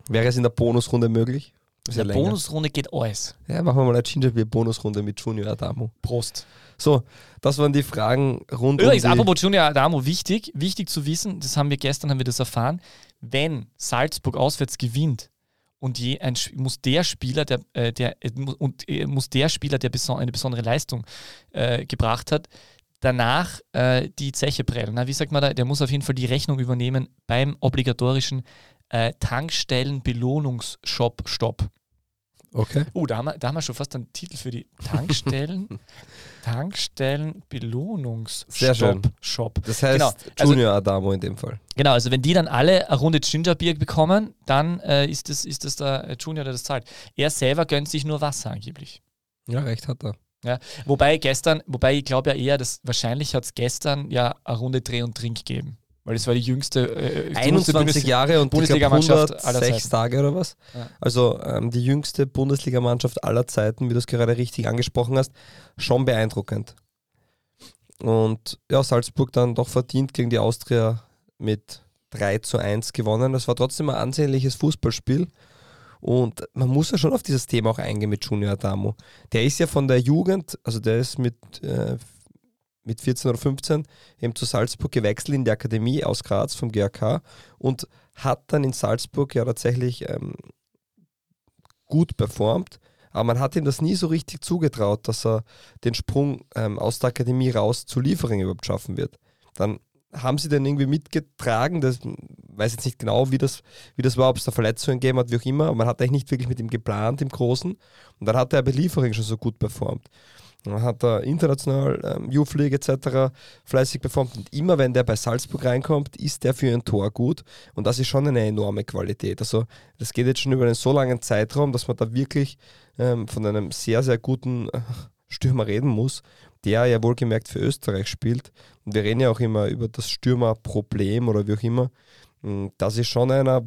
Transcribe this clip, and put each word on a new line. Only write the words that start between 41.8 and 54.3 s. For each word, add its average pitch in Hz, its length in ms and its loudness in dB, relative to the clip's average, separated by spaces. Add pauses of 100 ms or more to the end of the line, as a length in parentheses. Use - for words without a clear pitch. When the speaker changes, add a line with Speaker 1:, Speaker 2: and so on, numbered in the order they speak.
Speaker 2:
also 120 200 4
wenn 131 100 4
die 143 120 4
dann 175 140 4
alle 165 420 4
eine 135 100 4
Runde 160 200 4
Ginger 165 360 0
Beer 170 200 0
bekommen, 175 580 2 (120)
dann, 156 340 2
äh, 143 260 2
ist 151 240 -6
das, 143 160 -4
ist 143 200 -10
das 139 100 -6
der, 135 340 -4
äh, - 100 -8
Junior, 156 240 -8
der 131 100 -6
das 120 100 -8
zahlt. 131 220 -6 (300)
Er 143 140 2
selber 147 360 2
gönnt 147 240 -2
sich 147 160 -4
nur 151 160 -4
Wasser 147 300 -4
angeblich. - 520 -14 (440)
Speaker 1:
Ja, 120 140 -2
recht 117 260 -4
hat 131 160 -6
er. 101 120 -6 (280)
Speaker 2:
Ja, 123 160 -2 (260)
wobei 143 320 6
gestern, 151 480 2
wobei 131 300 2
ich 139 100 -2
glaub 131 220 0
ja 143 60 4
eher, 135 260 0
dass - 240 -6
wahrscheinlich 127 500 -2
hat's 131 220 -4
gestern 139 560 -2
ja 123 320 0